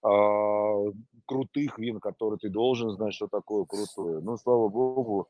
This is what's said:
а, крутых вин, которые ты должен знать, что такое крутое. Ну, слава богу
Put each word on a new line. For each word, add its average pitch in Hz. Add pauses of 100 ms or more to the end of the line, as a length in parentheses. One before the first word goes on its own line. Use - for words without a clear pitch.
а, 104 (420)
крутых 135
вин, 110
которые 104
ты 104
должен 117
знать, 101
что 104
такое 104
крутое. 95
Ну, 113
слава 117
богу 117